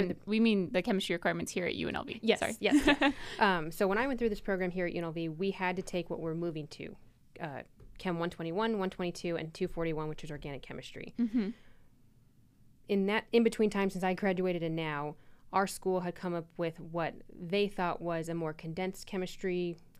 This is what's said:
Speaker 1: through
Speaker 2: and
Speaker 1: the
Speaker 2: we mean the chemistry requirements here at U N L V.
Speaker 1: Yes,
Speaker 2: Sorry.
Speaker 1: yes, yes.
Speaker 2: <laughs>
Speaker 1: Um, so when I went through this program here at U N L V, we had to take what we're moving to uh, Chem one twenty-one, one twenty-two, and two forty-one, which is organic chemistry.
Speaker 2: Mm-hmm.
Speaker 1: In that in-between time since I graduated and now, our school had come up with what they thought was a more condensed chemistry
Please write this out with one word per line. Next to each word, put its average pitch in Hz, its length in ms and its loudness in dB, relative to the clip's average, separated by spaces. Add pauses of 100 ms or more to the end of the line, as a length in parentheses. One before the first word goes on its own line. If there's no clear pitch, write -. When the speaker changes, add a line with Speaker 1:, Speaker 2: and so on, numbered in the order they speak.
Speaker 1:
through - 20 0
Speaker 2:
and - 0 -
Speaker 1:
the - 200 -6
Speaker 2:
we 220 120 4
mean 208 320 4
the 180 80 4
chemistry 190 340 0
requirements 170 340 -2
here 180 160 -2
at - 100 -2
U 165 120 -2
N - 80 -2
L - 80 -4
V. - 180 -10
Speaker 1:
Yes, 220 180 4
Speaker 2:
Sorry. - 200 -2
Speaker 1:
yes, 202 160 4 (100)
yes. 285 280 6 (140)
Speaker 2:
<laughs> - 120 -4
Speaker 1:
Um, 175 320 4
so 202 160 2
when 196 100 2
I 240 80 2
went 269 140 -2
through 240 80 2
this 208 140 -2
program 185 280 0
here 180 160 -2
at 170 60 -2
U - 60 -4
N 170 80 -2
L 165 80 -4
V, 165 160 -2
we 175 220 0
had 185 260 0
to 190 40 -2
take 175 280 -4
what - 100 -4
we're 160 160 -4
moving 160 320 -4
to - 260 -12 (480)
uh, 143 200 -8 (360)
Chem 175 220 -2
one 170 100 0
twenty-one, 190 500 0
one 190 100 2
twenty-two, 175 480 -2
and 160 160 -6
two 185 140 -2
forty-one, 160 400 -2
which 156 160 -8
is 156 80 -8
organic 143 300 -8
chemistry. - 580 -12
Speaker 2:
Mm-hmm. 220 300 2 (1400)
Speaker 1:
In 196 180 4
that 214 260 2
in-between 226 360 6
time 196 200 2
since 190 140 -4
I 185 100 4
graduated 180 500 2
and 165 120 0
now, 151 400 -2 (360)
our 190 160 4
school 185 340 0
had 175 140 -2
come 180 180 -4
up 170 120 -2 (120)
with 165 220 -2
what 160 360 -4 (220)
they 196 300 2
thought 185 340 0
was 165 280 -2
a 170 40 -2
more 160 200 -2
condensed 180 540 -6
chemistry 180 680 -2 (220)